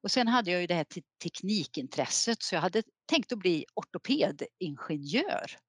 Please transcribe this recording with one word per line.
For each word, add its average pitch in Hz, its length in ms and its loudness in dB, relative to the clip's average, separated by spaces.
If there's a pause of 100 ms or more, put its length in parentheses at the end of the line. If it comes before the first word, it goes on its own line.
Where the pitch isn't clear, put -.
Och 202 80 -4
sen 240 180 4
hade 233 220 4
jag 180 100 4
ju 175 60 0
det 175 80 2
här 160 100 2
te-, - 180 -8 (200)
teknikintresset - 1200 -2
så - 120 -4
jag 160 80 2
hade 185 200 2 (240)
tänkt 294 260 0
att 226 60 -4
bli 175 260 2 (100)
ortopedingenjör. 165 1700 -2 (220)